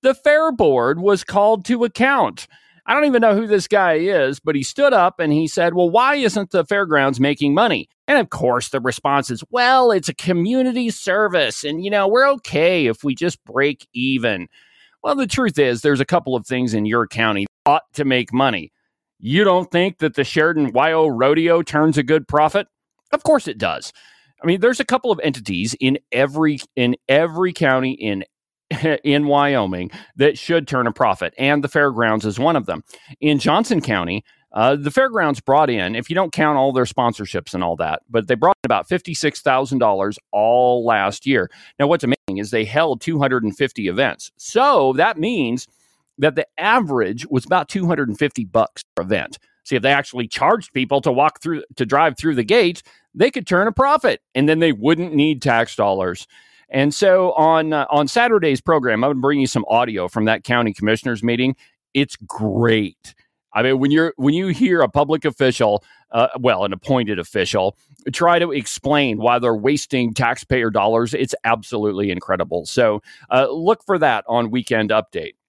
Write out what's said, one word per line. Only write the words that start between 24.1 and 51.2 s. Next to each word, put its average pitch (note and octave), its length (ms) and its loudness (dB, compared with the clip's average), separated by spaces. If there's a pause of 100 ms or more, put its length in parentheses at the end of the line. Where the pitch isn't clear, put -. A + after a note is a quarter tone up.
I D#3+ 40 -2
mean, F3+ 120 2
there's A#3+ 220 2
a C4 40 -4
couple B3 260 -2
of F#3 120 0
entities A2 560 -4
in C3 180 0 (140)
every, C#3+ 480 0 (160)
in B2 200 0 (120)
every E3 460 0
county C3 380 0
in, G2+ 340 -6 (440)
<laughs> D#3 340 -2
in D3 240 0
Wyoming B2+ 640 0 (280)
that C#3+ 200 2
should E3 300 -2
turn B2+ 180 -2
a A#2 60 -2
profit, G2 460 -2
and C#3 260 0
the C#3 60 -4
fairgrounds A#2 560 0
is G#2 120 -4
one D3+ 180 2
of A#2 100 -2
them. E2 180 -8 (380)
In D3 180 2
Johnson F3 420 0
County, G2 420 -4 (280)
uh, B2 240 2
the C#3+ 160 -6
fairgrounds A3 480 0
brought C#3+ 300 2
in, G#2 260 -2
if A#2+ 140 -8
you E3 60 -4
don't F3+ 180 -2
count D3+ 240 2
all C3+ 160 2
their B2+ 120 2
sponsorships G#2+ 680 -4
and F#2 100 -4
all E2+ 140 -4
that, D#2 320 -4
but A2+ 180 -2
they B2 80 0
brought D#3+ 280 2
in - 40 -4
about G#2 200 0
fifty-six E3 540 -4
thousand C3+ 380 0
dollars G2+ 400 0 (120)
all A#2+ 540 2
last G#2 400 0
year. B2 240 0 (300)
Now, C#3+ 80 2
what's E3 160 0
amazing A#2+ 340 -4
is G2+ 140 -8
they A2+ 140 0
held C3+ 360 -2
two D#3 180 -4
hundred B2+ 240 0
and G#2 140 -4
fifty B2 300 -4
events. G2+ 500 -4
So G#3+ 560 2
that E3 240 2
means D#3 500 -4 (500)
that D3+ 180 2
the D#3 120 -4 (100)
average C#3+ 720 0
was C3 180 -2
about F3+ 220 0
two F#3 180 -4
hundred D3+ 220 0
and G#2 100 -6
fifty C3 280 -4
bucks - 380 0 (120)
per F2 80 -4
event. F#2 360 -4 (260)
See, C#3 100 -4
if A#2 60 0
they C3 100 2
actually B2 360 -2
charged F3+ 460 -2
people C#3 280 0
to C#3+ 100 0
walk C3+ 300 0